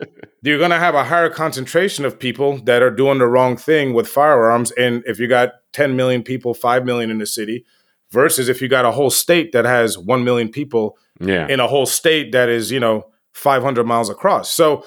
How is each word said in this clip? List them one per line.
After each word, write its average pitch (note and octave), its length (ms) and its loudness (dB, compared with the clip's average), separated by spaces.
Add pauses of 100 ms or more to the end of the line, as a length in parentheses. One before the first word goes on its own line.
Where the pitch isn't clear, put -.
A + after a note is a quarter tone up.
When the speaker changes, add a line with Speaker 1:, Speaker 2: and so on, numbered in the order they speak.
(220)
Speaker 1:
<laughs> - 200 -20
Speaker 2:
you're D3 160 0
gonna E3+ 220 2
have E3+ 160 2
a C3+ 80 2
higher E3 260 2
concentration D#3+ 760 -6
of B2+ 140 -4
people C3+ 460 -4
that B2 180 2
are B2+ 80 4
doing C3+ 280 0
the B2+ 80 4
wrong B2 300 2
thing C#3+ 380 0
with A2+ 140 0
firearms. A#2+ 640 2
And A#2+ 340 -2
if G#2+ 140 -6
you A#2+ 80 -4
got B2 240 2 (200)
ten C#3+ 240 0
million B2+ 280 0
people, B2+ 300 -6
five B2 300 0
million A#2+ 260 -4
in A2 80 -4
the G#2 80 -6
city, A2+ 380 -8 (460)
versus C3 380 0
if B2 120 -2
you C3 80 -4
got B2+ 160 2
a A#2+ 60 4
whole B2+ 200 0
state - 420 0
that A#2 120 2
has A#2 320 2
one A#2+ 280 -2
million A#2+ 260 0
people A#2 480 -4 (220)
Speaker 1:
Yeah. F2+ 260 0
Speaker 2:
in C3+ 140 0
a A#2+ 80 2
whole C3 180 2
state D3+ 460 0
that B2 160 2
is, A#2 240 -2
you C3 80 -2
know, A2 260 0 (260)
five C3+ 300 0
hundred B2 240 0
miles A#2 240 0
across. D#3 420 -2
So D#3 340 2